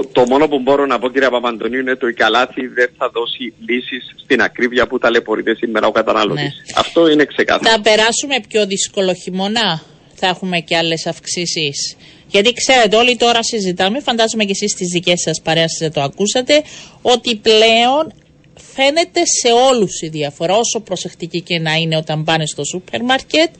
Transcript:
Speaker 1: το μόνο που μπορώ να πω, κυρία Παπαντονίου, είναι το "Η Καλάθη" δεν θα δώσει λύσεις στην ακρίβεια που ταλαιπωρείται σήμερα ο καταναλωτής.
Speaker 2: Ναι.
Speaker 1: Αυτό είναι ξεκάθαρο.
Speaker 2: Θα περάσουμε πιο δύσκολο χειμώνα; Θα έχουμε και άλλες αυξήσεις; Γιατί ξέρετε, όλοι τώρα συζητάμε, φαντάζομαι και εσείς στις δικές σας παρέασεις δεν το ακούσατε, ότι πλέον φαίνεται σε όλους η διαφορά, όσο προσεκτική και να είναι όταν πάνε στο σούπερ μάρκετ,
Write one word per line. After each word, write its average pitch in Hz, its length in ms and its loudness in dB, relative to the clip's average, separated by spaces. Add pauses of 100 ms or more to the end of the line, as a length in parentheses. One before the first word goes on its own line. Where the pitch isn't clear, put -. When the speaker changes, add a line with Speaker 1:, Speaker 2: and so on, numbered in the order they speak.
(120)
Speaker 1:
το 104 160 4
μόνο 139 200 4
που 143 120 0
μπορώ 139 260 2
να 123 140 0
πω, 123 100 -2
κυρία 131 200 2
Παπαντονίου, 120 500 -2
είναι 127 160 -2
το 127 120 -4
"Η 117 60 -2
Καλάθη" 123 540 0
δεν 123 300 0
θα 127 120 -2
δώσει 117 440 -6 (140)
λύσεις 123 560 -6
στην 120 180 2
ακρίβεια 117 460 0
που 127 100 -4
ταλαιπωρείται 113 580 0
σήμερα 107 320 -2
ο 107 40 2
καταναλωτής. 107 520 0
Speaker 2:
Ναι. 143 60 -4 (260)
Speaker 1:
Αυτό 165 340 2
είναι 151 160 4
ξεκάθαρο. - 500 0
Speaker 2:
Θα 214 60 0
περάσουμε 226 540 2 (120)
πιο 214 180 0
δύσκολο 190 480 -2
χειμώνα; 190 680 -2 (340)
Θα 190 120 -2
έχουμε 180 320 -2
και 165 180 -2
άλλες 165 300 -2
αυξήσεις; 165 880 -6 (320)
Γιατί 208 260 2
ξέρετε, 233 420 2
όλοι 247 220 4
τώρα 233 260 2
συζητάμε, 190 560 -2
φαντάζομαι 226 440 0
και 196 80 -2
εσείς 202 200 -4
στις 180 220 -6
δικές 175 280 0
σας 160 200 -4
παρέασεις 165 380 0
δεν 160 140 -4
το 147 80 -2
ακούσατε, 254 600 0 (400)
ότι 240 340 2
πλέον 226 760 4 (640)
φαίνεται 320 460 0 (200)
σε 240 100 2 (180)
όλους 220 320 0
η 165 60 -8
διαφορά, 156 500 -4
όσο 233 220 0
προσεκτική 175 600 -8
και 175 180 -4
να 156 140 -2
είναι 160 240 0
όταν 156 260 -4
πάνε 156 220 0
στο 147 180 -8
σούπερ 202 400 -8
μάρκετ, 262 460 0 (100)